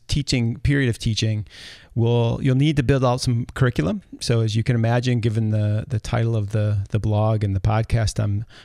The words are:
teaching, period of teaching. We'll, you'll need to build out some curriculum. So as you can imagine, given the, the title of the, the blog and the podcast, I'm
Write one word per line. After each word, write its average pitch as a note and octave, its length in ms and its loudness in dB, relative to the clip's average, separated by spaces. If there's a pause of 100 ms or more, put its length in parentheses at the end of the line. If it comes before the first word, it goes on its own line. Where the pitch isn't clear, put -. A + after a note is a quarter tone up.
teaching, B2 500 0
period C#3 320 0
of A2 80 -2
teaching. A2 480 -2 (480)
We'll, A#2 480 2
you'll C3 140 2
need D3 220 2
to C#3+ 60 2
build C3 220 2
out B2+ 160 0
some A#2+ 320 0
curriculum. D#3 480 0 (180)
So A2+ 200 0
as A2 160 0
you A2 80 0
can B2 120 0
imagine, A#2+ 440 2
given A2 320 0
the, G#2+ 360 0
the A2 120 -4
title A#2 360 -2
of G#2 160 -4
the, G#2 380 -2
the A2 100 0
blog G#2+ 440 0
and G2 120 0
the F#2 40 0
podcast, A2 640 0
I'm G2+ 220 -2 (200)